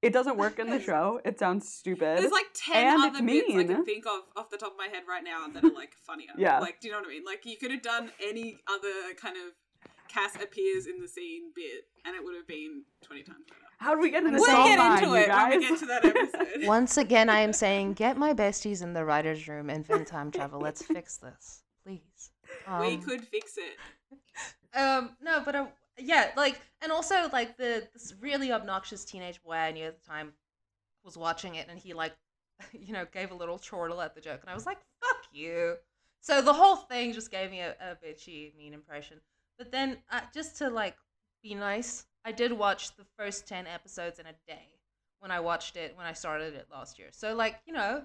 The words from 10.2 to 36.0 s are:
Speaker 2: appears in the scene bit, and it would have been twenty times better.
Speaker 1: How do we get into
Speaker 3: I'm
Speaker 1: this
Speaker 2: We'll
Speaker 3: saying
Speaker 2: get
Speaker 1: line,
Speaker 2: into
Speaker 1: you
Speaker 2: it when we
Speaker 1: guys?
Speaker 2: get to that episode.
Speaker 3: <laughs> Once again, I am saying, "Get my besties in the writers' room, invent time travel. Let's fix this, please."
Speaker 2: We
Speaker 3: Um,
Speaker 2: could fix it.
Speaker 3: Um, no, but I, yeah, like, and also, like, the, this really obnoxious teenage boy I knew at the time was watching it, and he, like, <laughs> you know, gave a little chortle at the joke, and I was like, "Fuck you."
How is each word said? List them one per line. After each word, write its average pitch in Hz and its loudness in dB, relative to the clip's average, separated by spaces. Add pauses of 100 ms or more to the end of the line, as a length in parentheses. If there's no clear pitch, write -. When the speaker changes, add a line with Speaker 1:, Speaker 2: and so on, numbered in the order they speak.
Speaker 2:
appears - -2
in - -10
the 349 -12
scene 339 -12
bit, 147 -12 (200)
and 180 -10
it 180 -10
would 175 -10
have 170 -16
been 151 -12 (200)
twenty 143 -16
times - -20
better. - -20 (180)
Speaker 1:
How 277 2
do 311 0
we 339 4
get 302 2
into 339 2
Speaker 3:
I'm 294 2
Speaker 1:
this - 8
Speaker 2:
We'll - 10
Speaker 3:
saying 427 10
Speaker 2:
get - 6
Speaker 1:
line, 226 8
Speaker 2:
into 392 4
Speaker 1:
you 262 4
Speaker 2:
it 214 8
when 208 8
we 277 6
Speaker 1:
guys? 262 2
Speaker 2:
get 320 2
to 311 -6
that 247 0
episode. 359 4 (140)
Speaker 3:
<laughs> - -
Once 233 4
again, 226 6
I 214 8
am 214 4
saying, 196 2
"Get 226 0
my 302 4
besties 202 0
in 175 -8
the 165 -2
writers' 156 0
room, 151 -10
invent 156 -2
time 147 -8
travel. 139 -6
Let's 156 -6
fix - -6
this, - -20 (240)
please." - -18 (360)
Speaker 2:
We 226 -2
Speaker 3:
Um, 294 -10
Speaker 2:
could 247 -6
fix - -8
it. 165 -12 (1000)
Speaker 3:
Um, 262 0
no, 320 0
but 285 -2
I, 277 -2 (300)
yeah, 262 2
like, 277 2 (220)
and 311 -4
also, 339 0
like, 233 -2
the, 233 -4
this - -20
really 269 -2
obnoxious 202 -6
teenage 180 -14
boy 165 -10
I 160 0
knew 160 -10
at 160 -14
the - -20
time 151 -12 (720)
was 185 -20
watching 165 -6
it, 160 -10
and 170 -18
he, 185 -18
like, 160 -6 (360)
<laughs> - -20
you 196 -16
know, 185 -8
gave 190 -8
a 185 -14
little 175 -8
chortle 175 -8
at 160 -8
the 160 -20
joke, 151 -12
and 185 -16
I 180 -10
was 220 -10
like, 381 -8 (220)
"Fuck 480 -2 (100)
you." 170 -4 (440)